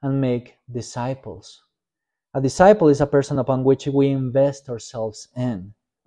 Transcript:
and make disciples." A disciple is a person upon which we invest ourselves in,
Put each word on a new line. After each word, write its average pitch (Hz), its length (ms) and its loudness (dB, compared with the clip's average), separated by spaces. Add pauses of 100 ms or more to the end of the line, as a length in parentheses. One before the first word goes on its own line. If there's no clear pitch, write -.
and 135 180 -2
make 123 380 -4 (120)
disciples." 120 920 -10 (720)
A 135 80 -4
disciple 180 480 4
is 139 100 4
a 147 80 2
person 143 320 0
upon 131 240 -2
which 135 240 2
we 139 220 2
invest 135 580 -2
ourselves 113 680 -10
in, 107 380 -6 (340)